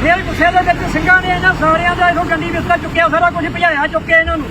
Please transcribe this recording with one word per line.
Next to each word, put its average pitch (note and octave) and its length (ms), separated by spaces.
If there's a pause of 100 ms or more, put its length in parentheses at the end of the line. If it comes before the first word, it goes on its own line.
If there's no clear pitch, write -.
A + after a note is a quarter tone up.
ਫਿਰ E4 140
ਗੁੱਸੇ F4+ 280
ਦੇ F4+ 280
ਵਿੱਚ - 200
ਸਿੰਘਾਂ F4+ 280
ਨੇ F#4 60
ਇਹਨਾਂ F4+ 260
ਸਾਰਿਆਂ E4 420
ਦਾ F4 140
ਇਹੋ E4+ 140
ਗੰਦੀ E4 260
ਬਿਸਤਰਾ E4+ 280
ਚੁੱਕਿਆ, E4 320
ਸਾਰਾ F4 200
ਕੁਝ E4 180
ਭਜਾਇਆ D#4+ 400
ਚੁੱਕਿਆ D#4+ 320
ਇਹਨਾਂ E4 180
ਨੂੰ। D4+ 140